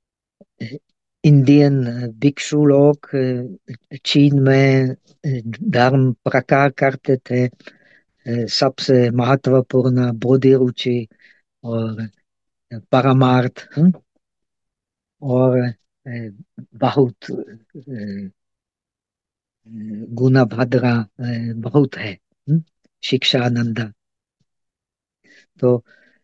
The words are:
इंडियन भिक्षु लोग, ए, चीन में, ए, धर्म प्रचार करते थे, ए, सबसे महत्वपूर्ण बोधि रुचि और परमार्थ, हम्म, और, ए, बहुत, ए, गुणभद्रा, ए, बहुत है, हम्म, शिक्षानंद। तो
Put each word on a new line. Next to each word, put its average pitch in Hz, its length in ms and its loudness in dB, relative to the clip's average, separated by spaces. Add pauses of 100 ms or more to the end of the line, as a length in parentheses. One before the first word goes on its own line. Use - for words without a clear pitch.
(1200)
इंडियन 143 600 4 (240)
भिक्षु 143 560 -2
लोग, 143 500 4
ए, 127 920 -8
चीन 143 340 4
में, 135 560 2 (300)
ए, 131 200 -4
धर्म 127 680 2
प्रचार 139 580 0
करते 139 460 -2
थे, 123 280 -4 (840)
ए, 117 200 -4
सबसे 127 640 0
महत्वपूर्ण 127 1080 0
बोधि 131 360 4
रुचि 123 540 -2 (560)
और 113 440 -6 (640)
परमार्थ, 127 1040 0
हम्म, 170 160 4 (1300)
और, 127 520 0 (320)
ए, 117 240 -12 (440)
बहुत, 123 560 -2 (580)
ए, 101 420 -12 (1800)
गुणभद्रा, 120 1000 0 (140)
ए, 117 320 -6
बहुत 123 440 0
है, 101 160 -10
हम्म, - 500 -6 (420)
शिक्षानंद। 117 880 -2 (1700)
तो 123 240 0 (400)